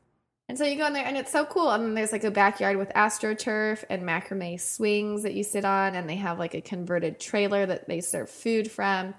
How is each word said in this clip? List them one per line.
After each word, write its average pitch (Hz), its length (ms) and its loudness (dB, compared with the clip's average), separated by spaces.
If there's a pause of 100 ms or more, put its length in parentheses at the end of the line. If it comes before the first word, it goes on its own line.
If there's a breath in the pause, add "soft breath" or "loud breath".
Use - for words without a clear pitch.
(500)
And 254 80 -6
so 294 80 2
you 285 120 2
go 302 100 0
in 285 60 0
there, 277 120 -2
and 269 120 -2
it's 277 140 -4
so 302 140 4
cool. 311 260 4
And 220 140 4
then 220 80 0
there's, 214 180 0
like, 214 140 -2
a 208 40 2
backyard 202 460 4
with 196 140 -2
AstroTurf 214 1000 0
and 185 140 -4
macrame 175 560 -4
swings 208 640 0
that 202 100 -2
you 202 100 -2
sit 202 200 -2
on, 196 320 2
and 175 120 -4
they 165 100 -4
have, 175 200 -2
like, 170 160 -4
a 165 60 -6
converted 175 600 -2
trailer 202 460 2
that - 220 -4
they 170 140 -4
serve - 280 -4
food 220 400 0
from. 196 500 -2